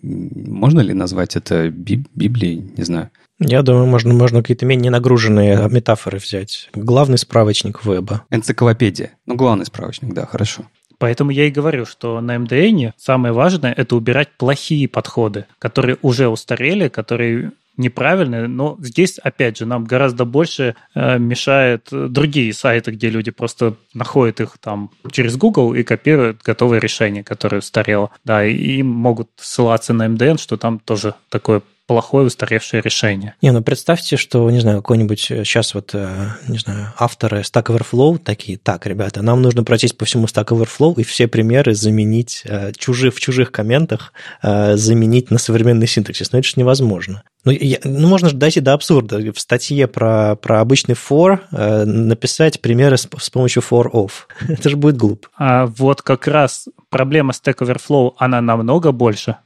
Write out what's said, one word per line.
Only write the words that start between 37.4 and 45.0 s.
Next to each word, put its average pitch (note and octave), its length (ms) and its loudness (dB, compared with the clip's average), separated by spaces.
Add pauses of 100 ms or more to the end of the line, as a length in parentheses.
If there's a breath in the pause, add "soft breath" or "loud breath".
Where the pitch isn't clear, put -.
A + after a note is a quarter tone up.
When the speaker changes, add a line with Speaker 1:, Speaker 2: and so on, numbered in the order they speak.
Speaker 2:
Stack - 240 -2
Overflow B2+ 520 2
такие: - 400 -6
«Так, - 280 -6
ребята, G2 360 -6
нам A#2+ 200 2
нужно A#2+ 240 2
пройтись - 260 0
по - 140 -8
всему A2+ 200 0
Stack G#2+ 240 -2
Overflow A#2+ 480 2
и - 60 2
все - 240 0
примеры A#2 460 2
заменить, G#2+ 720 0
э, G2+ 320 -6
чужи-, B2 340 0
в - 80 -6
чужих B2+ 320 0
комментах, A#2 640 -2 (280 loud breath)
э, G#2 360 2
заменить A2+ 540 2